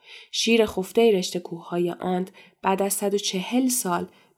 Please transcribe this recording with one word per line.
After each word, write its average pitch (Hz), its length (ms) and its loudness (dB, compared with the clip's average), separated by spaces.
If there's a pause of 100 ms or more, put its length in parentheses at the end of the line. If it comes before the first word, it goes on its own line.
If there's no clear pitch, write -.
(320)
شیر 226 340 4
خفته 214 460 2
رشته 185 280 0
کوههای 175 520 -4
آند 185 400 -4 (300)
بعد 190 200 0
از 196 120 -2
صد 202 200 -2
و 208 40 4
چهل 208 500 0
سال 180 400 -2 (300)